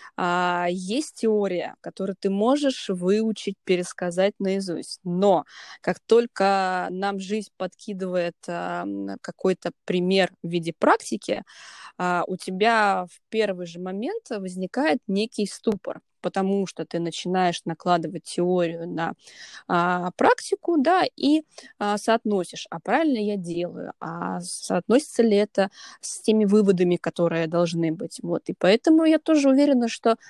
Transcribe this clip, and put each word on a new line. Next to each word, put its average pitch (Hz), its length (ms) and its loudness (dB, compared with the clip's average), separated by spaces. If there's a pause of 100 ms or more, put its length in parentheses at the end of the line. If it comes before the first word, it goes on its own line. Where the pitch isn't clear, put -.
(180)
А, 175 520 0
есть 190 460 -6
теория, 202 640 -2
которую 190 380 -8
ты 196 100 -2
можешь 262 600 0
выучить, 202 640 0 (100)
пересказать 180 760 0
наизусть. 190 640 -4
Но 180 420 4 (360)
как - 200 -4
только 196 880 2
нам 196 280 -4
жизнь 202 380 -6
подкидывает, 180 800 -4 (120)
а, 175 360 -6
м, - 380 -8
какой-то 180 500 -4 (140)
пример 185 460 2 (120)
в 170 60 -8
виде 170 300 -4
практики, - 640 0 (540)
а, 180 300 0
у 185 100 -6
тебя 196 720 0
в - 180 -20
первый 196 380 -2
же 170 120 -14
момент 208 520 -8
возникает 196 760 -2
некий 202 400 0
ступор, - 540 -4 (200)
потому 196 460 -2
что - 180 -8
ты - 140 -6
начинаешь 175 640 -2
накладывать 165 600 -2
теорию 175 640 -2
на, 165 240 -4 (560)
а, 180 480 0
практику, - 600 2
да, 330 240 4 (140)
и, 311 260 2 (360)
а, 208 200 0
соотносишь, 208 720 0
а 165 100 -8
правильно 269 380 2
я 208 180 0
делаю, 175 640 -6
а 175 400 -6
соотносится 202 840 0
ли 214 140 4
это 202 320 0 (320)
с - 200 -12
теми 214 240 4
выводами, 190 520 4
которые 165 500 0
должны 165 460 0
быть. - 300 -10
Вот. 170 260 -4
И - 100 -6
поэтому 320 460 4
я 311 140 4
тоже 294 300 2
уверена, 262 400 4
что, 226 280 0 (120)